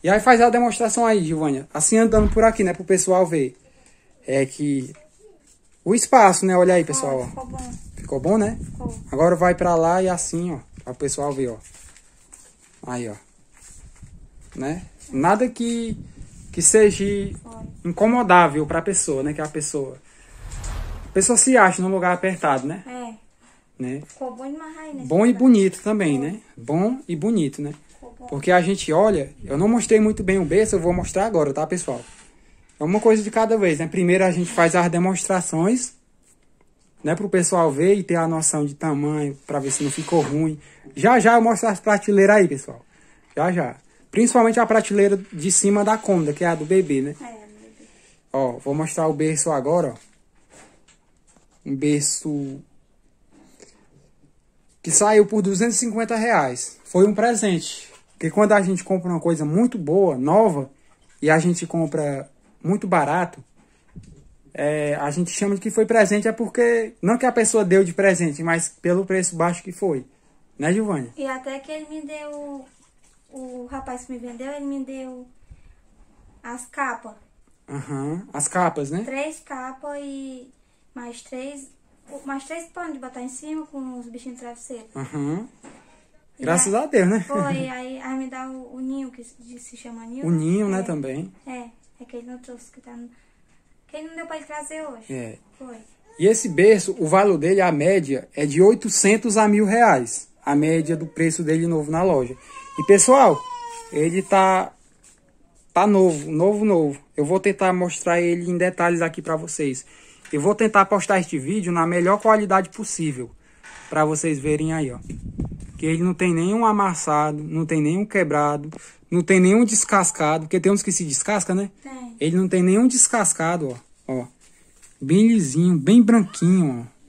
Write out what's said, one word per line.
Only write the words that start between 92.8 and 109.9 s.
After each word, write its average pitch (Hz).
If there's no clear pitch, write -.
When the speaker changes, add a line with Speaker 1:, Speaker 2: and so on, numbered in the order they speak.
Speaker 2:
tá 247
no, 240
que 302
ele 311
não 330
deu 330
pra 320
ele 294
trazer 302
hoje. 233
Speaker 1:
É. 117
Speaker 2:
Foi. 247
Speaker 1:
E 175
esse 220
berço, 190
o 160
valor 190
dele, 185
a 180
média, 151
é 151
de 147
oitocentos 220
a 220
mil 208
reais. 190
A 143
média 160
do 160
preço 165
dele 160
novo 156
na 160
loja. 131
E, 151
pessoal, 202
ele 170
tá, 190
tá 190
novo, 175
novo, 196
novo. 160
Eu 147
vou 185
tentar 196
mostrar 175
ele 175
em 175
detalhes 175
aqui 160
pra 160
vocês. 151